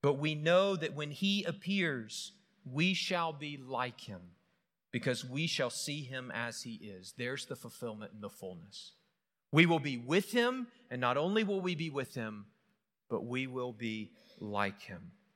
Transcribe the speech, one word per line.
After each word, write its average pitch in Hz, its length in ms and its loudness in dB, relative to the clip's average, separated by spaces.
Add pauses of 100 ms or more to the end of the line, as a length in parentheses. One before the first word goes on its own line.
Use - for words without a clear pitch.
But 143 120 6
we 151 220 2
know 185 400 6
that 156 200 -2
when 147 160 -4
he 196 320 2
appears, 165 880 -2 (320)
we 156 280 2
shall 175 380 0
be 147 260 -8
like 127 440 -2
him, 90 200 -10 (720)
because 123 320 -2
we 139 240 -2
shall 131 220 0
see 147 320 -6
him 127 320 -8
as 117 300 -4
he 117 120 -8
is. 95 420 -14
There's 127 280 -4
the 107 100 -8
fulfillment 107 580 -10
and 107 80 -14
the 104 80 -8
fullness. 92 640 -14 (580)
We 160 140 10
will 165 140 6
be 135 180 -2
with 143 340 2
him, 240 360 2 (240)
and 123 80 -6
not 127 180 4
only 196 260 4
will 196 180 0
we 180 140 0
be 160 140 -2
with 135 260 -4
him, 107 300 -6 (640)
but 117 160 0
we 127 220 -2
will 127 240 -2
be 110 400 -4 (280)
like 101 420 0
him. 87 300 -12 (240)